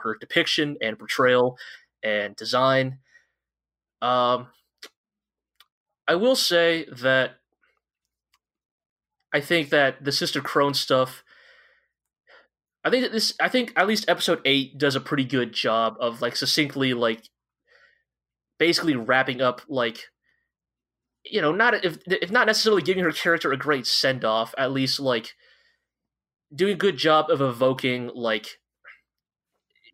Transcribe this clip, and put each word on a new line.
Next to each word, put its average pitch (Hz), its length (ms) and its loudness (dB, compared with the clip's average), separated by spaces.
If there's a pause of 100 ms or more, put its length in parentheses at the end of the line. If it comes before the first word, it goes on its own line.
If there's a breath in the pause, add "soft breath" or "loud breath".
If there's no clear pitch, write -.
her 107 160 -6
depiction 147 600 -2
and 110 180 -6
portrayal 127 580 2 (460 loud breath)
and 104 320 -4
design. 131 640 0 (1000 soft breath)
Um, 123 460 2 (1600)
I 160 80 2
will 240 200 4
say 170 560 2
that 127 440 0 (2000)
I 147 100 0
think 156 280 -2
that 139 340 0
the 139 80 -4
Sister 151 300 -2
Crone 143 320 0
stuff, 131 500 0 (1600 soft breath)
I - 60 -2
think 247 140 2
that - 80 -4
this, 220 280 -2
I 165 100 2
think 247 260 -2
at 180 120 2
least 214 220 0
episode 175 360 0
eight 135 320 0
does 139 180 2
a 131 60 -4
pretty 139 240 -2
good 123 280 -2
job 113 460 0
of, 117 220 -4
like, 120 140 -2
succinctly, 135 600 0
like, 113 340 -2 (1300 soft breath)
basically 165 380 2
wrapping 127 460 0
up, 123 260 0
like, 120 400 -4 (1160)
you 208 160 -4
know, 151 100 2
not, 214 340 2
if, 160 120 -4 (100)
if 175 240 -2
not 233 160 2
necessarily 214 340 4
giving 185 220 0
her 165 80 0
character 160 400 0
a 135 60 0
great 135 280 -2
send-off, 113 720 0
at 135 140 0
least, 135 280 -2
like, 123 360 -2 (1200 soft breath)
doing 190 180 0
a 175 40 -8
good 185 200 0
job 156 320 4
of 147 120 2
evoking, 127 720 0
like, 113 440 -4 (1300 loud breath)